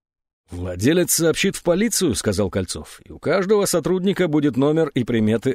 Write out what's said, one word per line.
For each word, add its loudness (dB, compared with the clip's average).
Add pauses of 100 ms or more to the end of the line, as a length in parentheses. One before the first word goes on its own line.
(500)
«Владелец 0
сообщит 0
в -12
полицию», — 0
сказал -2
Кольцов, -8
«и -20
у -18
каждого 2
сотрудника 0
будет 2
номер 2
и -2
приметы 0